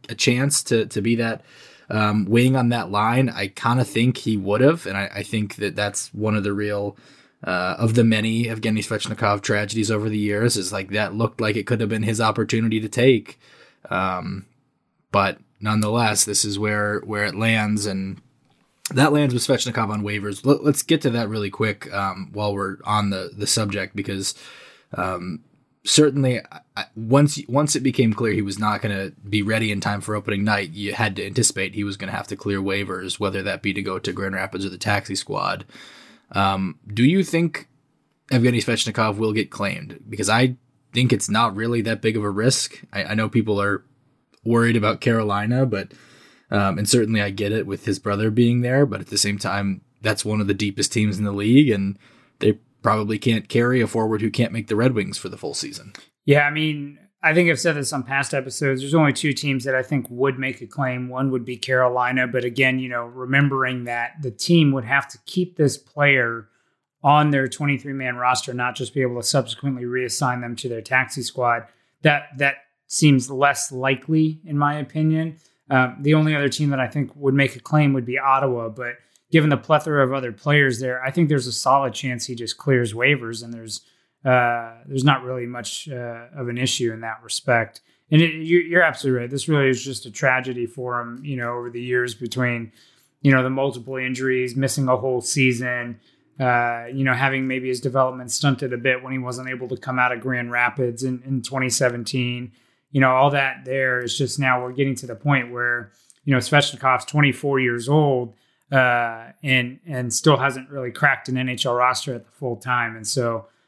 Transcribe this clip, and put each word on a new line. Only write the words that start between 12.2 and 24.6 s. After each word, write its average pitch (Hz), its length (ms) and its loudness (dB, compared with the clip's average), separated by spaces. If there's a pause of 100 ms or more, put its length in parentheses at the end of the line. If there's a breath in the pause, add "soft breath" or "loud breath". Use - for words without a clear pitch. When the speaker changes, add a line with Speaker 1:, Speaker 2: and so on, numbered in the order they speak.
Speaker 1:
to 107 80 -8
take. 123 500 2 (500 soft breath)
Um, 92 560 -4 (680)
but 98 260 2 (240)
nonetheless, 107 640 2
this 104 180 0
is 104 140 -4
where, 104 440 -2
where 104 240 -2
it 98 100 -4
lands, 107 500 2
and 95 340 -6 (720)
that 143 240 4
lands 147 200 2
with 120 100 0
Svechnikov 117 460 0
on 107 120 -4
waivers. 104 420 -6
Let, 139 200 4
let's 147 180 2
get 160 200 2
to 127 100 0
that 113 180 -2
really 104 220 -4
quick, 107 420 -4
um, 95 400 -4
while 104 200 -2
we're 98 300 -4
on 104 280 0
the, 92 240 -6
the 104 100 -6
subject, 98 500 -2
because, 98 380 -6 (600 loud breath)